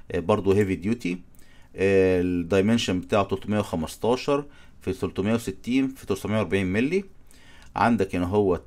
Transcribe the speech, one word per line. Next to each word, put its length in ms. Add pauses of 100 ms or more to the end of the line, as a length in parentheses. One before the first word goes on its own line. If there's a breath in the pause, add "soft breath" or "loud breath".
(120 loud breath)
آه، 60
برضو 340
هيفي 220
ديوتي. 440 (580 soft breath)
آه، 440
الدايمنشن 800
بتاعه 240
تلتمية 340
وخمستاشر 840 (360 soft breath)
في 120
تلتمية 420
وستين 540
في 180
تسعمية 300
وأربعين 300
ملي. 380 (720 soft breath)
عندك 380
هنا 120
هو 280 (120)